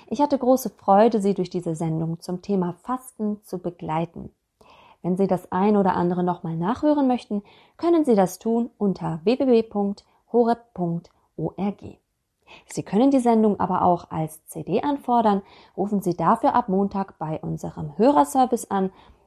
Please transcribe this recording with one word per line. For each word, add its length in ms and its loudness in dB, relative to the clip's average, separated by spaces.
Ich 120 -2
hatte 160 0
große 320 0
Freude, 520 4
Sie 120 2
durch 160 -4
diese 260 -6
Sendung 440 -4
zum 220 -8
Thema 320 -2
Fasten 600 -8
zu 160 -10
begleiten. 720 -6
Wenn 160 -2
Sie 100 2
das 240 -2
ein 260 2
oder 180 2
andere 280 0
nochmal 340 -4
nachhören 500 0
möchten, 360 -4
können 260 2
Sie 120 4
das 240 2
tun 380 -2
unter 460 -2
w 140 2
w 100 0
w 160 4
punkt 420 -6
horeb 420 0
punkt 360 -4
o 200 -4
r 160 -4
g. 240 -18
Sie 160 -8
können 280 2
die 80 4
Sendung 400 2
aber 240 0
auch 280 0
als 360 -8
C 160 -12
D 180 -2
anfordern. 600 0
Rufen 240 -2
Sie 140 -2
dafür 400 2
ab 140 0
Montag 500 -2
bei 200 -6
unserem 580 -10
Hörerservice 720 2
an 200 0